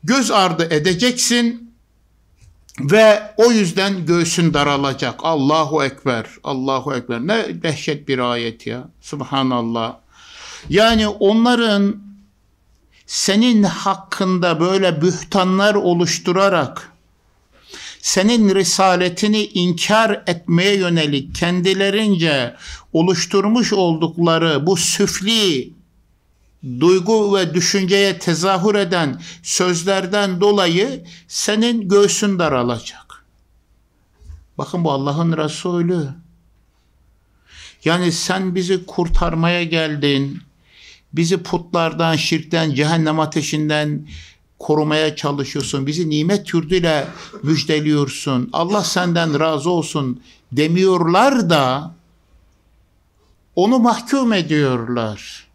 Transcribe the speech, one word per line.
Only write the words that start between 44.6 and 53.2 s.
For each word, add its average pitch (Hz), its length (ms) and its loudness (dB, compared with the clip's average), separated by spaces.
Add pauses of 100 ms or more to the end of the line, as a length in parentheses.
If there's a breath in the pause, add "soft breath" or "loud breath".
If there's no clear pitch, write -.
çalışıyorsun. 139 720 -4
Bizi 156 240 -2
nimet 151 440 -2
yurduyla 165 540 0 (340 loud breath)
müjdeliyorsun. 147 1120 -2
Allah 180 320 -2
senden 170 560 0
razı 160 300 0
olsun 147 520 -4 (300 loud breath)
demiyorlar 180 1000 2
da 143 440 0 (1600)